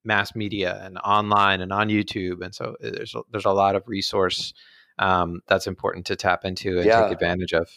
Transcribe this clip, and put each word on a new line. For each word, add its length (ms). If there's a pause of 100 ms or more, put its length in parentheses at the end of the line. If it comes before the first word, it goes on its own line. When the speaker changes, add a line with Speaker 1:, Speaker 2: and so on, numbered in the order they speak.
Speaker 1:
mass 300
media 500
and 140
online 600
and 140
on 160
YouTube. 520
And 140
so, 260
uh, 100
there's 240
a, 60 (100)
there's 140
a 60
lot 240
of 120
resource, 640 (460)
um, 480
that's 180
important 400
to 100
tap 300
into 320
and 80
Speaker 2:
Yeah. 160
Speaker 1:
take 120
advantage 400
of. 240